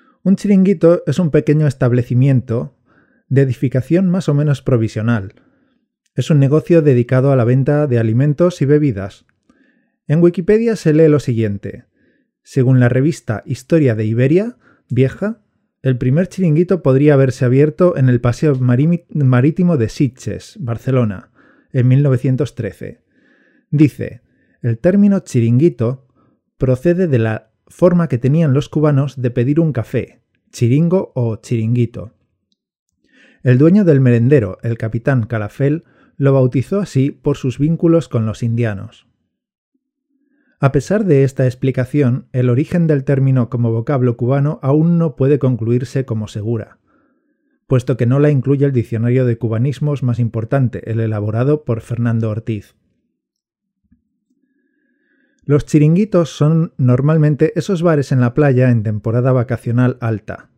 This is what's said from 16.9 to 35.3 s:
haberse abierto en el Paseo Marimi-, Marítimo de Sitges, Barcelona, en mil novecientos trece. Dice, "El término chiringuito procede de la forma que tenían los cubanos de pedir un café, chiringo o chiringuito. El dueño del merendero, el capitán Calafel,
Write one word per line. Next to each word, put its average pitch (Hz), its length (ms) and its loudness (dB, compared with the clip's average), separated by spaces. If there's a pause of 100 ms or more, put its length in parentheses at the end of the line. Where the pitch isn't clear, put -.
haberse 135 320 0
abierto 151 500 2
en 131 140 2
el 120 100 0
Paseo 139 360 0
Marimi-, 127 520 0
Marítimo 147 680 0
de 110 100 -2
Sitges, - 720 -6
Barcelona, 117 720 -4 (420)
en 127 160 0
mil 135 140 4
novecientos 131 520 -2
trece. 98 480 -12 (680)
Dice, 143 500 0 (400)
"El 117 200 -4
término 196 400 2
chiringuito 123 880 0 (500)
procede 175 500 0
de 123 120 0
la 110 320 -6 (160)
forma 175 420 0
que 123 80 -2
tenían 147 340 0
los 143 160 -2
cubanos 143 500 0
de 120 120 -4
pedir 131 300 0
un 160 120 0
café, - 520 -6 (260)
chiringo 160 640 0
o 117 220 -2
chiringuito. 117 800 -4 (1200)
El 127 140 4
dueño 175 300 4
del 139 160 4
merendero, 120 600 2
el 113 140 -4
capitán 117 480 -2
Calafel, 135 600 -4 (340)